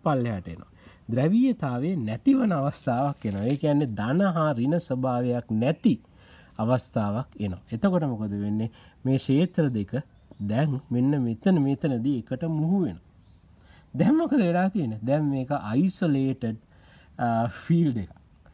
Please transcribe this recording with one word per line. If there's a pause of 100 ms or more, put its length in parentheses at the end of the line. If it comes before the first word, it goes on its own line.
පල්ලෙහාට
එනවා. (320)
ද්‍රවීයතාවයේ
නැතිවන
අවස්ථාවක්
එනවා.
ඒ
කියන්නේ
ධන
හා
ඍණ
ස්වභාවයක්
නැති (640)
අවස්ථාවක්
එනවා.
එතකොට
මොකද
වෙන්නේ? (300)
මේ
ක්ෂේත්‍ර
දෙක (480)
දැන්
මෙන්න (100)
මෙතන,
මෙතනදී
එකට
මුහු
වෙනවා. (880)
දැන්
මොකද
වෙලා
තියෙන්නේ?
දැන්
මේක (120)
අයිසොලේටඩ්, (560)
අ, (100)
ෆීල්ඩ්
එකක්. (380)